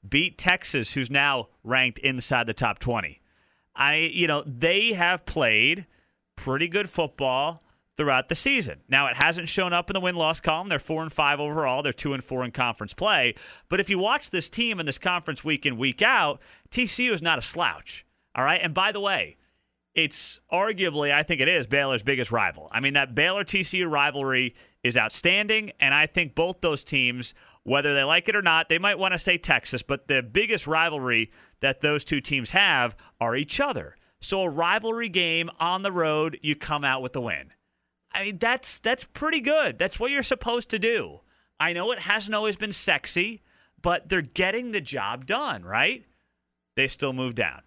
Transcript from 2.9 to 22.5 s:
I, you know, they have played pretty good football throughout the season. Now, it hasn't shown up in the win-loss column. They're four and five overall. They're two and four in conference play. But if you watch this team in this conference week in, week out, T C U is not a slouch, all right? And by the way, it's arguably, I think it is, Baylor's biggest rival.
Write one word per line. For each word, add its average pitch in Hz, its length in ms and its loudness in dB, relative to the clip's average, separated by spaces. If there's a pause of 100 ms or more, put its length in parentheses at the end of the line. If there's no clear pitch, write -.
I, 143 220 2
you 165 280 0
know, 147 220 0
they 175 460 2
have 175 340 0
played 135 580 2 (500)
pretty 139 320 -2
good 185 220 -2
football 143 720 -2 (360)
throughout 135 320 2
the 170 60 0
season. 170 520 0
Now, 135 200 4
it 120 140 -2
hasn't 165 280 2
shown 180 240 0
up 175 180 0
in - 20 -4
the 190 60 -2
win-loss 170 400 0
column. 175 300 -2
They're 151 100 0
four 160 240 -4
and 156 100 -8
five 143 260 2
overall. 147 440 0
They're 139 100 0
two 139 200 -4
and 127 100 -6
four 127 200 -4
in 120 80 -6
conference 117 420 -4
play. 165 420 2 (320)
But 185 120 0
if 196 120 -2
you 190 80 0
watch 214 320 0
this 175 180 -4
team 226 300 -4
in 156 80 -4
this 135 100 -4
conference 175 460 -4
week 151 240 0
in, 120 100 0
week 131 240 0
out, 208 400 4 (300)
T 240 160 0
C 247 180 -2
U 240 80 2
is 156 80 -2
not 165 160 2
a 117 60 -6
slouch, - 640 -4 (260)
all 127 100 0
right? 160 200 2
And 165 100 -2
by 185 180 0
the 202 80 -6
way, 170 360 -2 (600)
it's - 440 -2 (120)
arguably, 175 600 0
I 147 120 4
think 151 180 0
it 143 80 4
is, 160 160 2
Baylor's 135 380 2
biggest 127 280 0
rival. 90 400 0